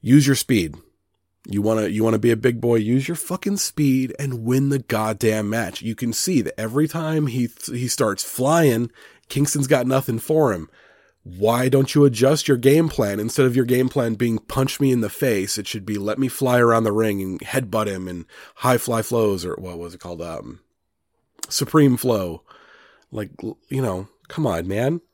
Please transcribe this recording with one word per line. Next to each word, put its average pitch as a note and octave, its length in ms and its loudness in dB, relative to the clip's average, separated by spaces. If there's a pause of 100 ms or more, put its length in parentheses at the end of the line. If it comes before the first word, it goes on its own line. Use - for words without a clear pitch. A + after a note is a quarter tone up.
Use C3 260 6
your C#3 80 4
speed. F2 400 -2 (720)
You G2+ 160 -2
wanna, A2 240 0
you G#2 160 -2
wanna A2 160 2
be A#2 120 2
a A2 60 2
big A#2 240 -2
boy, A#2 140 2
use A#2 320 0
your E3+ 80 -4
fucking F#3+ 420 -4
speed C3 640 0
and B2+ 240 -6
win C3 260 2
the C#3 100 0
goddamn G#2+ 720 -2
match. G#2+ 320 -4
You A2+ 140 -6
can A#2 180 -4
see E3+ 280 0
that - 180 -6
every B2 280 0
time D#3+ 380 -2
he, A#2+ 240 -2 (160)
he B2 220 -6
starts G#2+ 360 -2
flying, C3 680 2 (380)
Kingston's C#3+ 380 0
got B2+ 200 2
nothing B2+ 320 0
for D3+ 340 2
him. D#2+ 160 -8 (560)
Why A2+ 440 2
don't C3+ 260 2
you D3 80 8
adjust C3+ 460 4
your C3 80 4
game C#3+ 320 4
plan G2+ 280 -2
instead A#2 280 0
of B2 100 2
your C3 80 2
game B2+ 240 2
plan A#2 280 -2
being A2+ 240 0
punch - 420 -4
me C3+ 100 4
in B2 80 2
the G#2+ 100 -2
face? G#2 480 -2
It G2+ 100 -8
should G2+ 180 -10
be G#2 120 -4
let G#2+ 220 -4
me C3+ 80 0
fly B2 320 0
around A#2 240 4
the G#2+ 80 2
ring G#2+ 300 0
and F#2 180 -6
headbutt A2 480 -2
him F#2 220 -8
and F2 160 -10 (300)
high B2+ 220 2
fly A2+ 260 -2
flows, G#2 420 0
or F2 100 -6
what F2+ 240 -14
was E2+ 140 -12
it - 80 -20
called? F2 200 -12
Um, D#2+ 380 -12 (880)
Supreme C#3 480 4
Flow. G2 480 -4 (680)
Like, G#2 200 -8 (120)
l-, G#2+ 160 -10 (120)
you C3 120 -2
know, G2 280 -4 (180)
come D#3 180 -4
on, F2 220 -2
man. B2+ 320 0 (140)